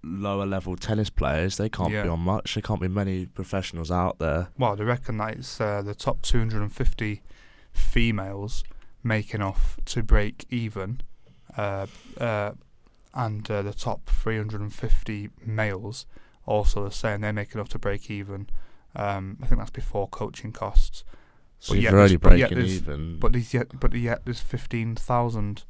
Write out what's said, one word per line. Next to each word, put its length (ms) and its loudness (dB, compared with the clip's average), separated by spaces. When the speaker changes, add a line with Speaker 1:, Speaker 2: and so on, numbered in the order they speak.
Speaker 1:
lower 420 -6
level 300 -6
tennis 340 -4
players. 480 -2
They 120 -4
can't 240 -2
Speaker 2:
Yeah. 100 -4
Speaker 1:
be 60 -2
on 100 -2
much. 360 -4
There 60 -4
can't 200 -4
be 80 -2
many 380 -2
professionals 640 -8
out 300 -2
there. 380 -2
Speaker 2:
Well, 180 -2
they 80 -8
reckon 340 -4
that 200 -6
it's, 240 -12
uh, 200 -2
the 140 -8
top 280 -4
two 160 2
hundred 220 0
and 120 -4
fifty 480 0
females 920 2
make 300 -2
enough 520 2
to 180 -2
break 460 4
even, 520 -6
uh, 300 -4
uh, 320 -4
and, 360 -6
uh, 120 -2
the 120 -6
top 360 -6
three 280 2
hundred 240 -6
and 120 -8
fifty 560 4
males 600 -6
also 400 2
are 60 -8
saying 300 -4
they 100 -4
make 240 -8
enough 140 -8
to 100 -4
break 320 -6
even. 380 -10
Um, 460 -6
I 60 -2
think 120 8
that's 120 -8
before 360 -6
coaching 440 -10
costs. 520 4
Speaker 1:
So 140 -6
Speaker 2:
But 40 4
Speaker 1:
if 60 4
Speaker 2:
yet 80 4
Speaker 1:
you're 80 8
Speaker 2:
there's, 120 10
Speaker 1:
only 60 4
Speaker 2:
but 200 12
yet 120 4
Speaker 1:
breaking 80 0
Speaker 2:
there's, 240 0
Speaker 1:
even 380 -6
Speaker 2:
but 140 6
there's 200 0
yet, 260 -4
but 140 4
yet 320 -2
there's 140 -6
fifteen 560 -4
thousand 760 -2